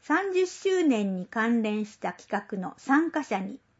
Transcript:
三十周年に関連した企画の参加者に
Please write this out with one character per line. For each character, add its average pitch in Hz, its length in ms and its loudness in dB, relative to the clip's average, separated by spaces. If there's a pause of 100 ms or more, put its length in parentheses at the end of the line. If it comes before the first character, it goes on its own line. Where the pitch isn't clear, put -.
三 370 320 0
十 370 140 4
周 370 360 0
年 208 320 2
に 180 120 -6
関 233 340 0
連 214 240 -2
し - 120 -20
た 180 160 -6
企 - 380 -6
画 202 60 -6
の 180 200 -8
参 302 340 2
加 302 120 -2
者 202 160 -2
に 196 200 -8 (200)